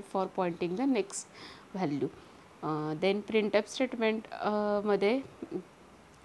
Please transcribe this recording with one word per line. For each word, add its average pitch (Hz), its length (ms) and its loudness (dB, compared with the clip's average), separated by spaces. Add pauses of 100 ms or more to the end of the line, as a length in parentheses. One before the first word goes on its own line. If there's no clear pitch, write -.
(160)
for 190 100 2 (140)
pointing 180 380 0
the 269 180 2
next - 320 -2 (540)
value. 147 260 0 (560)
अ, 156 300 -2 (100)
then 196 180 4 (100)
printf 208 360 4
स्टेटमेंट, 226 640 0
अ, - 200 -2 (320)
मध्ये 208 360 4 (1040)